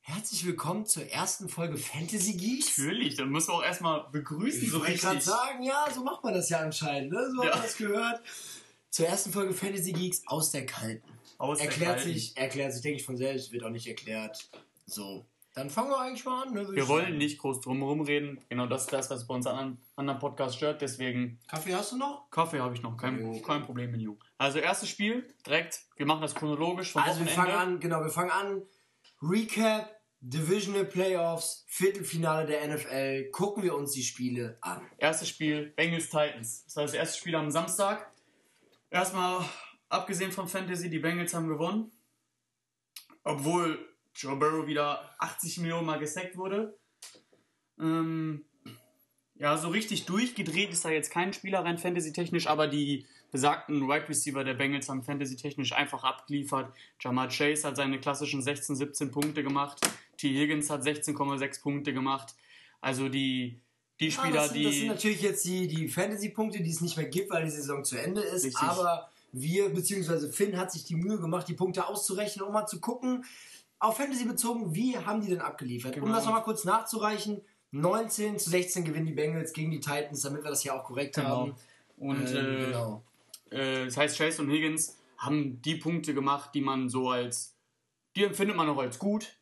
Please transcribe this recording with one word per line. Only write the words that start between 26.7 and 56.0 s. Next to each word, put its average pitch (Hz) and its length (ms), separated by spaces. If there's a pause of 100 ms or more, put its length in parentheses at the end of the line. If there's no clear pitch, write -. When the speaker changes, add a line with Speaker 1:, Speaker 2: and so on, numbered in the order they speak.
Speaker 2:
vom - 100
Speaker 1:
Also 165 200
wir 165 60
Speaker 2:
Wochenende. 175 260
Speaker 1:
fangen 180 220
an, 170 40
genau, 165 240
wir 156 80
fangen 175 200
an. 196 300 (640)
Recap, 214 680 (340)
Divisional 180 640
Playoffs, 170 800
Viertelfinale 165 800
der 151 160
N 147 100
F 156 200
L, 135 400
gucken 202 320
wir 170 120
uns 143 180
die 131 100
Spiele 120 580
an. - 200 (180)
Speaker 2:
Erstes 160 300
Spiel, 151 460
Bengals 165 340
Titans. 143 560
Das - 100
war 151 80
das 131 100
erste - 240
Spiel 165 180
am 151 140
Samstag. 196 580 (840)
Erstmal, 180 520 (460)
abgesehen 185 420
von 190 160
Fantasy, 180 440
die 160 80
Bengals 170 340
haben 165 140
gewonnen. 175 440 (1300)
Obwohl 156 560 (360)
Joe 135 200
Burrow 151 320
wieder 147 500
achtzig - 400
Millionen 165 300
Mal 151 120
gesackt 180 380
wurde. 202 400 (1000)
Ähm, 160 680 (880)
ja, 147 220
so 165 120
richtig 214 360
durchgedreht 196 680
ist 170 140
da 160 40
jetzt 156 200
kein 185 240
Spieler 190 320
rein 170 140
fantasy-technisch, 170 680
aber 156 200
die 143 400 (240)
besagten 139 560
Wide 151 220
Receiver 139 340
der 131 120
Bengals 135 340
haben 131 140
fantasy-technisch 139 680
einfach 139 300